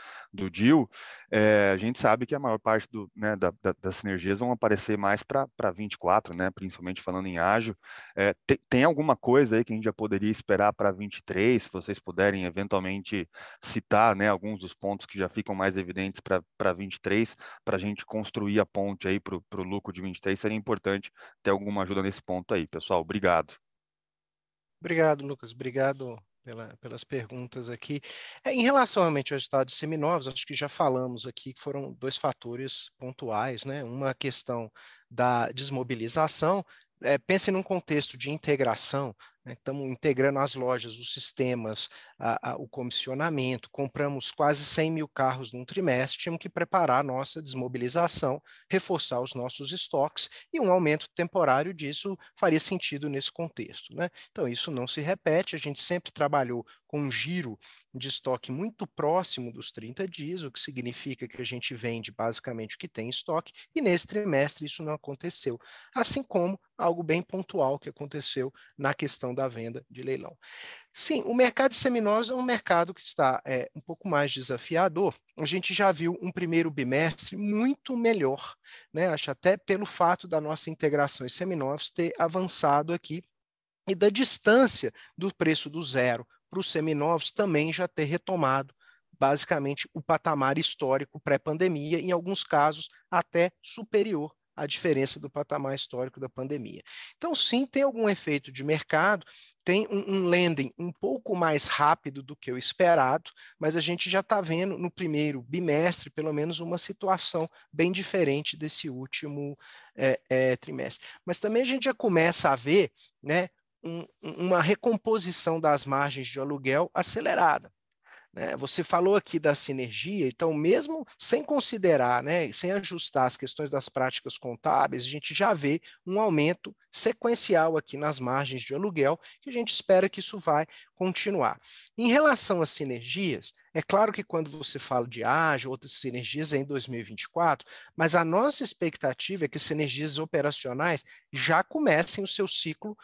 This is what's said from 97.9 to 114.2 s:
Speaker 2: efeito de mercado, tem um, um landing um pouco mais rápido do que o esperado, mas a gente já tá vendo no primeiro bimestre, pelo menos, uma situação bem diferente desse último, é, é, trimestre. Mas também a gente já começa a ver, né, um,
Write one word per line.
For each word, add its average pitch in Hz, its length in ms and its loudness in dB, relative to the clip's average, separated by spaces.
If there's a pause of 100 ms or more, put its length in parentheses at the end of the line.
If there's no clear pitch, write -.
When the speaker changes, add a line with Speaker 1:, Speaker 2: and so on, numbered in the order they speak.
Speaker 2:
efeito 147 440 -2
de 131 100 -10
mercado, 156 640 2 (380)
tem 196 260 4
um, 196 240 -2
um 185 140 2
landing 170 500 2
um 170 140 -6
pouco 233 420 -2
mais 160 320 2
rápido 147 560 2
do 135 140 -16
que - 160 -8
o 123 40 -4
esperado, 156 760 4 (260)
mas 156 160 0
a 165 60 2
gente 170 280 -2
já 190 140 2
tá 208 180 2
vendo 170 380 -2
no 175 140 -4
primeiro 151 500 -2
bimestre, 160 680 2
pelo 156 240 -6
menos, 156 280 -2
uma 170 180 -4
situação 180 720 -2 (220)
bem 165 180 2
diferente 160 640 0
desse 156 320 -4
último, 143 720 -8 (380)
é, 131 240 2 (100)
é, 131 260 4
trimestre. - 480 -10 (220)
Mas 175 140 -2
também 220 220 2
a 262 40 0
gente 262 200 -2
já 262 80 0
começa 170 560 4
a 135 40 4
ver, 143 380 4 (280)
né, 170 280 0 (340)
um, 170 240 -8 (160)